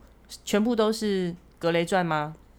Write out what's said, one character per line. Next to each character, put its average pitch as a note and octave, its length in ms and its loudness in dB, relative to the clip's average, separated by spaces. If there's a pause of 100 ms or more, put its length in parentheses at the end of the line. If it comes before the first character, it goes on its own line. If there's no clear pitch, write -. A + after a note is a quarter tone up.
(440)
全 G#3 180 2
部 A#3 140 0
都 A3 160 2
是 F#3+ 420 -2 (240)
格 E3 140 0
雷 E3+ 120 2
赚 F3+ 220 0
吗？ D#3 300 -4 (220)